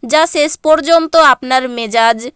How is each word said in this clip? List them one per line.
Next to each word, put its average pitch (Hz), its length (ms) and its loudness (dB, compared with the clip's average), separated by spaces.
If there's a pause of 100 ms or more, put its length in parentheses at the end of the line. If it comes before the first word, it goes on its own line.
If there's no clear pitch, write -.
যা 285 240 0
শেষ 311 260 -2 (140)
পর্যন্ত 320 480 0 (200)
আপনার 254 340 -2
মেজাজ 226 500 -2 (180)